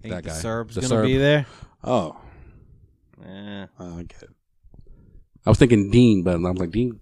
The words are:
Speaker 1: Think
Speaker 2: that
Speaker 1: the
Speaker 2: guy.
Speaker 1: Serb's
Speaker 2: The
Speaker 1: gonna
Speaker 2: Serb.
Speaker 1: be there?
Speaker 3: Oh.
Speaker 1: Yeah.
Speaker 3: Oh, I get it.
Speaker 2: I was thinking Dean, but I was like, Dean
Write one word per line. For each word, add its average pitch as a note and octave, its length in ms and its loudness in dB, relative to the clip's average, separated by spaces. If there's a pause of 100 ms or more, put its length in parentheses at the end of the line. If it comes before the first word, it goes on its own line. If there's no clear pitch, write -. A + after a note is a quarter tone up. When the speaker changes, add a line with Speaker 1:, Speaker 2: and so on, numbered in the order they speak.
Speaker 1:
Think A2 120 -10
Speaker 2:
that F2 100 -10
Speaker 1:
the - 60 -12
Speaker 2:
guy. D#2 60 -10
Speaker 1:
Serb's A2+ 400 -8
Speaker 2:
The A2+ 60 -6
Speaker 1:
gonna - 80 -4
Speaker 2:
Serb. A2 160 2
Speaker 1:
be C3 120 2
there? C#3+ 280 2 (380)
Speaker 3:
Oh. G#2+ 320 -2 (1120)
Speaker 1:
Yeah. G2 420 -16 (120)
Speaker 3:
Oh, F2 200 -14
I F2 40 -14
get - 200 -20
it. - 60 -20 (1160)
Speaker 2:
I - 40 0
was G#2+ 100 6
thinking A2 320 4
Dean, A2+ 320 6
but F2+ 120 0
I - 20 -2
was F2+ 200 -2
like, F2 140 -6
Dean A2+ 300 -4